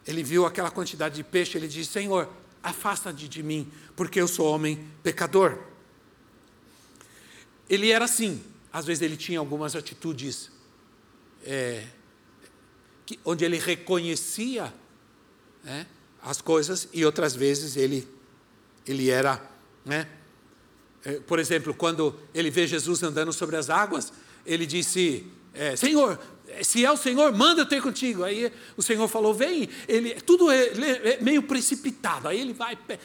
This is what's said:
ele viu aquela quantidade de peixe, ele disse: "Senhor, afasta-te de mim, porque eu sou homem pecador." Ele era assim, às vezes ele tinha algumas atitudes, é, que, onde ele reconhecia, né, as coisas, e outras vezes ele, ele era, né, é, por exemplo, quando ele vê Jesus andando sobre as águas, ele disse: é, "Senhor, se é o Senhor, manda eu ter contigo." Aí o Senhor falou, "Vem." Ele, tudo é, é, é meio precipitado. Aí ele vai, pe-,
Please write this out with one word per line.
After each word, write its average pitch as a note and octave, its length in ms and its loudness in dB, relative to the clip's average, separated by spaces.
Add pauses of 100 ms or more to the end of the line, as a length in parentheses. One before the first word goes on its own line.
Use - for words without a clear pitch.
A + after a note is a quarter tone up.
ele D#3+ 180 -6
viu D#3+ 220 4
aquela F3 260 -2
quantidade D#3 440 -6
de D3+ 80 -10
peixe, F3 340 0
ele D#3+ 120 -6
disse: D3+ 240 -8
"Senhor, G3 360 0 (320)
afasta-te F3 680 -6
de D#3 140 -12
mim, D3+ 280 -4 (240)
porque F3+ 260 0
eu F3 60 4
sou D#3+ 260 2
homem D#3 360 -2 (140)
pecador." E3+ 560 4 (2000)
Ele G3+ 200 4
era A3+ 140 4
assim, G#3+ 380 -2 (300)
às D#3+ 120 -8
vezes D#3+ 160 -2
ele D#3 160 -2
tinha E3+ 220 -6
algumas D3 380 -6
atitudes, C#3+ 760 -10 (920)
é, B2 420 -6 (1200)
que, - 180 -12
onde E3 200 0
ele E3+ 140 0
reconhecia, F3 1160 -4 (880)
né, D3 240 -12 (340)
as C3+ 200 -8
coisas, D#3+ 520 2
e E3 120 0
outras D3+ 320 2
vezes C#3 400 0
ele, C3+ 320 0 (760)
ele C3+ 240 -2
era, B2+ 320 2 (440)
né, D3+ 240 -4 (960)
é, C#3 160 -6
por E3 180 -2
exemplo, D#3 340 0
quando D#3+ 460 0 (160)
ele D#3+ 160 0
vê E3+ 160 2
Jesus E3 360 -2
andando D#3 300 -2
sobre D#3+ 240 -4
as D3 140 -2
águas, G#3 420 0 (340)
ele E3 200 -2
disse: E3 600 0 (260)
é, C3+ 240 -4
"Senhor, C4+ 420 4 (440)
se A#3+ 220 2
é C4+ 60 6
o D4+ 60 4
Senhor, C4+ 360 4
manda D4+ 300 6
eu C4 40 0
ter C#4 140 0
contigo." A#3+ 420 -2
Aí A3 300 -2 (240)
o G3+ 60 -4
Senhor A3 260 2
falou, A3 240 2
"Vem." C4+ 360 0 (200)
Ele, A#3 320 2
tudo F4 300 8
é, C4 160 6
é, B3 480 2
é - 60 -6
meio C#4 220 4
precipitado. G#3+ 880 -2
Aí F#3+ 120 0
ele C4 120 -6
vai, A#3 240 -6
pe-, - 280 -12